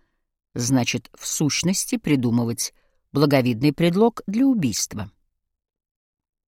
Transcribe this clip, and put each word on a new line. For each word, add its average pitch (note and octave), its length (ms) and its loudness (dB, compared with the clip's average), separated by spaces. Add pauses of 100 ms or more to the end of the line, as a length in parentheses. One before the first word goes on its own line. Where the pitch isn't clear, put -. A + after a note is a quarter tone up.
(540)
значит, A#2+ 640 -2
в - 80 -14
сущности, - 680 -2
придумывать A#2+ 800 0 (380)
благовидный C#3 600 2
предлог F3 560 0
для A3+ 180 0
убийства. A#2+ 640 -2 (1400)